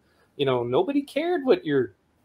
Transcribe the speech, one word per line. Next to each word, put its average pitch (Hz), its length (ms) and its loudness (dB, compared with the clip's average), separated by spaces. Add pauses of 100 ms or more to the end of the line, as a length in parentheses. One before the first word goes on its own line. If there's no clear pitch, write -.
(360)
you 139 100 0
know, 127 180 2
nobody 269 380 0
cared 320 420 -4
what 233 220 2
your 139 280 0 (300)